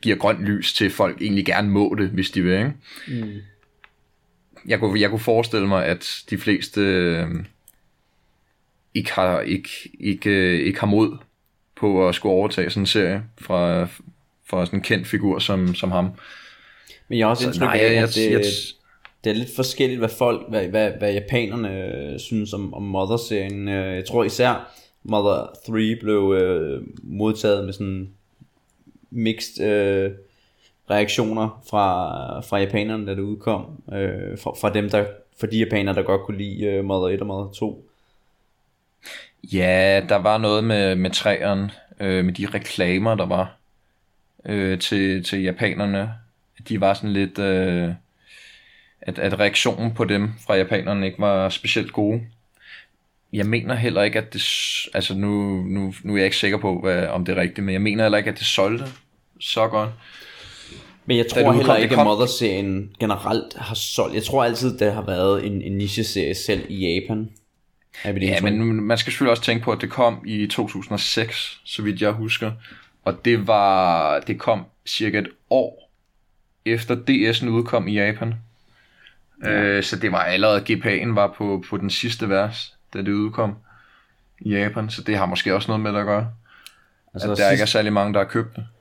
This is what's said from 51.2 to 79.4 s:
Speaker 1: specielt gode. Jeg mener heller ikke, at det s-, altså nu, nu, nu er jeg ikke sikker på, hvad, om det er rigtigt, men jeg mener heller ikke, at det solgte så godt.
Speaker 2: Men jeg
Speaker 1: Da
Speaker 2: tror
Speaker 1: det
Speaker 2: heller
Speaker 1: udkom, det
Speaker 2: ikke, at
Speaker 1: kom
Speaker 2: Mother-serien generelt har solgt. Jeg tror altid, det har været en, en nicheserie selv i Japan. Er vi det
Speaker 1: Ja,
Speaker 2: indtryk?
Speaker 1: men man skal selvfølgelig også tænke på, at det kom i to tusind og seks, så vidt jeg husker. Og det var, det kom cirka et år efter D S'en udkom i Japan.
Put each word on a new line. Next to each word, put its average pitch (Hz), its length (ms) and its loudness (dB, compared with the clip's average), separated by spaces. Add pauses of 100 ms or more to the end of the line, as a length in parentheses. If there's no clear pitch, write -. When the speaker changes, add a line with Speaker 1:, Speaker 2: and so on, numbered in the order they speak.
Speaker 1:
specielt - 440 -2
gode. 110 280 0 (1120)
Jeg 101 120 0
mener 113 300 0
heller 107 260 0
ikke, 104 180 2
at 110 140 -8
det 101 80 -6
s-, - 520 -4
altså 95 220 -2
nu, 101 480 -2
nu, 95 300 -4 (100)
nu 104 100 -4
er 101 40 2
jeg 95 80 4
ikke 92 120 2
sikker 101 200 0
på, 98 220 0
hvad, 90 280 0
om 90 180 -2
det 92 120 0
er 90 40 2
rigtigt, 87 240 -2
men 95 80 -2
jeg 95 80 0
mener 107 220 0
heller 104 140 4
ikke, 107 120 0
at 107 100 -8
det - 80 -4
solgte 113 380 0 (540)
så - 280 0
godt. 110 220 -2 (1160)
Speaker 2:
Men 123 120 2
jeg 117 80 4
Speaker 1:
Da - 40 -6
Speaker 2:
tror - 80 0
Speaker 1:
det 123 80 6
Speaker 2:
heller 123 160 6
Speaker 1:
udkom, 127 140 6
det 110 80 4
Speaker 2:
ikke, 113 100 2
at 120 40 4
Speaker 1:
kom 104 100 6
Speaker 2:
Mother-serien 101 920 0
generelt 107 580 -2
har 113 180 -8
solgt. - 400 -2
Jeg 107 80 -2
tror 135 200 2
altid, 117 340 0
det 104 160 2
har 107 80 -4
været 95 440 2
en, 101 160 -2
en 98 100 -6
nicheserie 98 640 -2
selv 98 340 -2
i 92 240 0
Japan. 110 360 -2 (760)
Er 104 80 -4
vi 98 80 -2
det 95 60 0
Speaker 1:
Ja, 95 100 0
Speaker 2:
indtryk? 101 180 2
Speaker 1:
men 110 300 0
man 113 140 2
skal 127 140 -2
selvfølgelig 131 200 0
også 113 120 2
tænke 117 200 0
på, 120 80 -2
at 104 100 -2
det 101 80 -6
kom 117 360 2
i 104 220 -2
to 104 200 -2
tusind - 260 -8
og 101 60 -2
seks, - 640 -4
så - 160 -10
vidt 104 200 -2
jeg 107 100 2
husker. 110 400 -4 (520)
Og - 220 -4
det 110 220 4
var, 90 720 4
det - 200 -6
kom 101 260 0 (220)
cirka 104 320 -2
et 92 100 -4 (200)
år - 420 0 (720)
efter 113 300 0
D 120 140 -4
S'en 117 380 4
udkom 117 400 0
i 104 60 -2
Japan. 110 400 0 (1080)